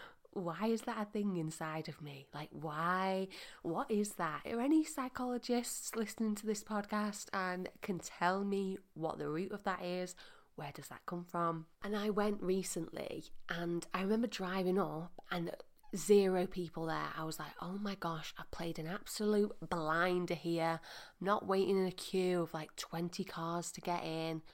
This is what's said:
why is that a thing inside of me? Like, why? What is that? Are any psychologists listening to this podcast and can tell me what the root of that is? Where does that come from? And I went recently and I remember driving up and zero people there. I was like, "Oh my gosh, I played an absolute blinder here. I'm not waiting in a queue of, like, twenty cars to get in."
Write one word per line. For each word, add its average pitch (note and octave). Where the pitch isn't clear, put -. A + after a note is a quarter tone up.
why E3+
is A3+
that A3+
a G#3
thing G#3
inside D#3
of D3
me? C#3+
Like, D3+
why? F#3
What G#3+
is G#3
that? D3+
Are A#3
any D4+
psychologists B3
listening A3
to G#3
this G#3
podcast G#3
and F#3
can F#3
tell F#3
me G3
what D#3+
the D3
root F3+
of G3+
that F#3
is? F3+
Where D3
does -
that -
come F3
from? E3
And G#3
I G#3
went G#3
recently F3
and E3+
I F#3
remember A3
driving F#3
up D#3+
and F3
zero F#3+
people E3
there. D#3
I D#3+
was D#3+
like, D3+
"Oh F3+
my G3+
gosh, D#3+
I -
played E3+
an D#3
absolute G#3
blinder E3+
here. E3
I'm F3
not G#3
waiting F#3+
in F#3
a F3+
queue F3+
of, E3
like, D#3
twenty E3+
cars E3+
to -
get F3
in." D#3+